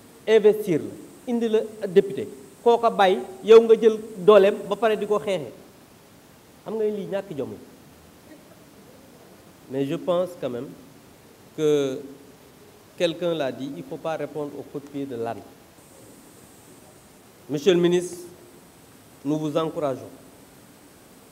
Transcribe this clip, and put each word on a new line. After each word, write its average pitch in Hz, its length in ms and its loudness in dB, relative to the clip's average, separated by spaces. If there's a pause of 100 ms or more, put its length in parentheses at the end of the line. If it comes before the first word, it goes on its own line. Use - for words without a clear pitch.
(280)
investir 208 540 4
la, - 520 -12
indi 233 140 -2
la 220 400 -2
député, 185 400 2 (340)
kooka 233 280 4
bàyyi, 190 300 2 (260)
yow 226 160 12
nga 226 180 6
jël 220 180 4 (200)
dooleem 196 380 8 (140)
ba 202 60 -2
pare 214 220 0
di 196 100 -6
ko 202 120 0
xeexee. 156 340 -6 (1120)
Xam 202 100 -8
nga 220 80 -4
lii 202 280 -4
ñàkk 190 260 -8
jom 117 140 -8
la. 101 60 -14 (2250)
Mais 135 140 -4
je 147 100 -6
pense 175 340 -4 (120)
quand 139 80 -8
même 123 180 -10 (880)
que 143 440 0 (1000)
quelqu'un 170 360 -4
l'a 139 200 -4
dit, 131 200 -10
il 170 100 -14
ne - 60 -18
faut 165 60 -12
pas 160 220 -8
répondre 147 420 -10
au 131 40 -14
coup - 160 -14
de - 100 -16
pied 139 160 -8
de 131 100 -12
l'âne. 113 240 -8 (2000)
Monsieur 151 240 2
le 170 60 4
ministre, 175 380 0 (1080)
nous 151 160 -4
vous 151 160 -6
encourageons, 151 560 -4 (1200)